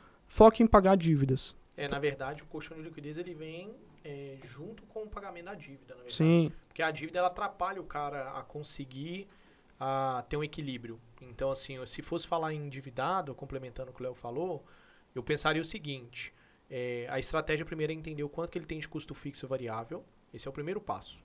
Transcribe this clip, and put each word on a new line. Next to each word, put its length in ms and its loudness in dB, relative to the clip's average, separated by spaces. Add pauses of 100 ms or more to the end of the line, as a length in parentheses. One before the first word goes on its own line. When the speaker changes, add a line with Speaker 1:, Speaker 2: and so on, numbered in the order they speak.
(280)
Speaker 1:
foque 340 12
em 60 10
pagar 300 10
dívidas. 580 4 (200)
Speaker 2:
É, 120 -2
na 100 -2
verdade, 460 -2
o 20 -18
colchão 320 -12
de 60 -10
liquidez, 340 -10
ele 160 -8
vem, 400 -10 (300)
é, 420 -12
junto 380 -14
com 200 -10
o 40 -10
pagamento 380 -10
da 100 -10
dívida, 400 -16
na 80 -20
verdade. 100 -10
Speaker 1:
Sim. 380 6 (160)
Speaker 2:
Porque 160 -4
a 80 2
dívida, 260 -6
ela 120 4
atrapalha 520 -4
o 20 -10
cara 540 -6
a 60 -8
conseguir, 840 -10 (520)
a 500 0
ter 80 -2
um 60 0
equilíbrio. 560 -6 (200)
Então, 300 -2
assim, 380 -4
se 160 -8
fosse 240 -4
falar 260 0
em 40 -4 (100)
endividado, 640 -2
complementando 560 -8
o 40 -16
que 80 -12
o 20 -8
Léo 100 -4
falou, 500 -4 (520)
eu 80 -6
pensaria 380 2
o 40 -2
seguinte: 640 -10 (380)
é, 400 -4
a 80 -2
estratégia 480 0
primeiro 260 -2
é 40 -4
entender 280 -6
o 60 -4
quanto 220 -6
que 80 -4
ele 80 -12
tem 100 -6
de 100 -8
custo 280 -8
fixo 300 -10
e 40 -6
variável. 540 -6 (280)
Esse 160 -10
é 20 -8
o 40 -10
primeiro 260 -4
passo. 460 -8